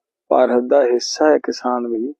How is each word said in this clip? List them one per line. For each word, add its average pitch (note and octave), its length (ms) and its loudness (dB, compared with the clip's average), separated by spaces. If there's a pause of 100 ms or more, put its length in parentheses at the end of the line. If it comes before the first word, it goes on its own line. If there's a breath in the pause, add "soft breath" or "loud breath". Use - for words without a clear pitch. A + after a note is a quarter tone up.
(280)
ਭਾਰਤ B2 360 2
ਦਾ C#3 200 2
ਹਿੱਸਾ B2 480 0
ਹੈ, C#3+ 60 4
ਕਿਸਾਨ B2 500 -4
ਵੀ। A#2 320 -4